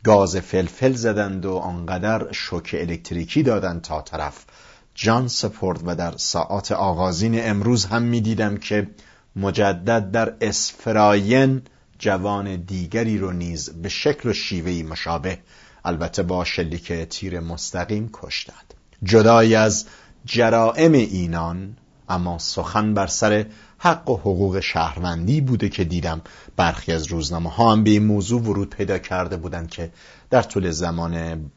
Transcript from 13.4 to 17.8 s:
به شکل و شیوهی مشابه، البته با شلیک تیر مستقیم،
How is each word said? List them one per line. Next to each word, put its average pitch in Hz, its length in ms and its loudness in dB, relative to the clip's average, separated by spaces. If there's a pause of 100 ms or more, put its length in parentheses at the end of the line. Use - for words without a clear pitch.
به 82 180 -10
شکل 143 400 -2
و 104 40 0
شیوهی 87 500 -4
مشابه، 82 560 -6 (460)
البته 85 380 -2
با 90 220 -2
شلیک 85 480 -6
تیر 85 480 -8
مستقیم، 90 720 -6